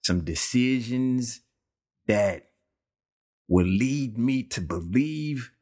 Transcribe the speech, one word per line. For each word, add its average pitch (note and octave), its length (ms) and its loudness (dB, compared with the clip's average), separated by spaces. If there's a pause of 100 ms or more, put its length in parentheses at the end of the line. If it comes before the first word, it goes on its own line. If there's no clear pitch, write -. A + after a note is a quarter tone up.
some F2+ 200 0
decisions B2 1160 0 (680)
that G2+ 440 0 (960)
will F2+ 180 6
lead B2 500 0
me B2+ 280 0
to - 160 -6
believe B2+ 1000 -2